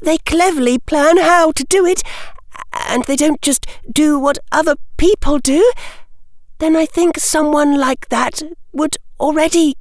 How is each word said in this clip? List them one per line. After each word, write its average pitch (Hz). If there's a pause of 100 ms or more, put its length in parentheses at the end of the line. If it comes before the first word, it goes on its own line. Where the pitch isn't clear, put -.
they 320
cleverly 311
plan 302
how 339
to 302
do 370
it, 370 (720)
and -
they 277
don't 294
just - (260)
do 294
what 277 (140)
other 311 (220)
people 311
do. 330 (880)
Then 320
I 320
think 339
someone 294
like 269
that 247 (300)
would 302 (220)
already 311